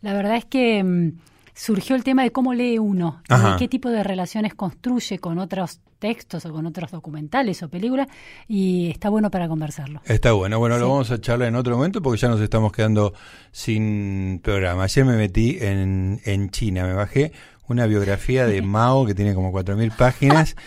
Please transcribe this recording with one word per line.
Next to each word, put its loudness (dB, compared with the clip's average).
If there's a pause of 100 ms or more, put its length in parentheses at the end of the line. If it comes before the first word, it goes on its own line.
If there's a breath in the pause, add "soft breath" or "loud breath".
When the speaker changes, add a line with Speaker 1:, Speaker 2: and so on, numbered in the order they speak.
Speaker 1:
La -6
verdad 0
es -4
que, 2
mm, 2 (440 soft breath)
surgió -2
el 0
tema 2
de 0
cómo 0
lee 0
uno, -2
Speaker 2:
Ajá. 4
Speaker 1:
de 0
qué 0
tipo -2
de 0
relaciones -4
construye -4
con -4
otros -6 (200)
textos -6
o -12
con -6
otros -10
documentales -6
o -12
películas, -4 (400 loud breath)
y 0
está -4
bueno 0
para -4
conversarlo. -8
Speaker 2:
Está 4
bueno, 2
bueno, 2
lo 0
Speaker 1:
Sí. 2
Speaker 2:
vamos 0
a -2
charlar 0
en -2
otro 0
momento 0
porque 0
ya 2
nos 2
estamos 2
quedando 2 (380 loud breath)
sin -2
programa. 0
Ayer 2
me 4
metí 2
en, 0
en -2
China, -2
me -2
bajé 0 (380 loud breath)
una 2
biografía 2
de 2
Speaker 1:
<laughs> -
Speaker 2:
Mao 2
que 0
tiene 0
como -2
cuatro -4
mil 0
páginas, 4 (100)